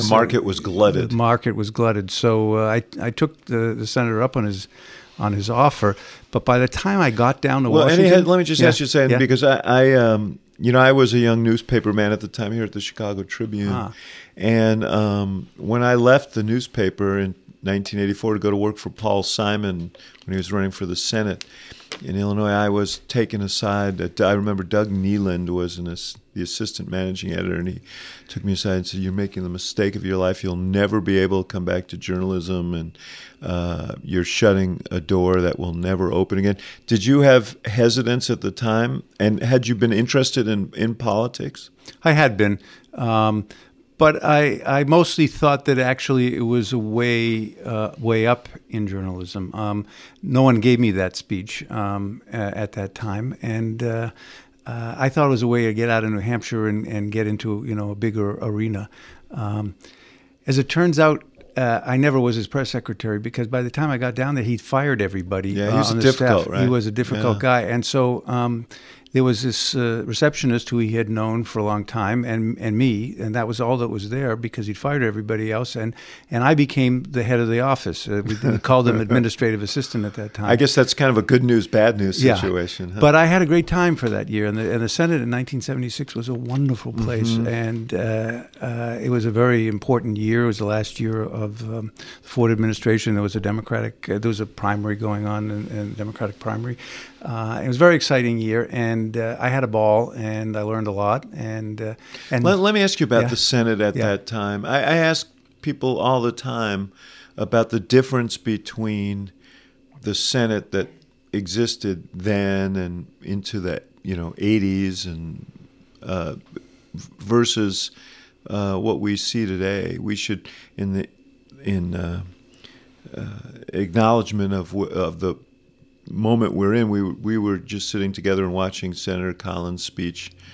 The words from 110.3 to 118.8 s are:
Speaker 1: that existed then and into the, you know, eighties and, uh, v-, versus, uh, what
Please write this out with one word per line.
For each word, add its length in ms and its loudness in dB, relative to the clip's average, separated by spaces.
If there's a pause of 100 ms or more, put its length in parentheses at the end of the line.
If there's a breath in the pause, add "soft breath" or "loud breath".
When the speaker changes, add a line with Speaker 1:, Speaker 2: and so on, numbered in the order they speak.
Speaker 1:
that 160 -2 (440)
existed 800 -4
then 640 0
and 300 -6 (160)
into 360 -6
the, 240 -6 (200)
you 140 -6
know, 200 -8
eighties 680 0
and, 400 -10 (560)
uh, 320 -6
v-, 260 -16 (600)
versus, 680 0 (600 loud breath)
uh, 260 -2
what 240 0